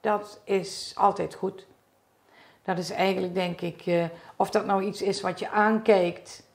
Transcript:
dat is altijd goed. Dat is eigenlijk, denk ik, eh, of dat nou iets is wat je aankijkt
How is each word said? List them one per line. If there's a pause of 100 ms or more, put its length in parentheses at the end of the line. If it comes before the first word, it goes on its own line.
dat
is
altijd
goed. (960)
Dat
is
eigenlijk,
denk
ik,
eh, (320)
of
dat
nou
iets
is
wat
je
aankijkt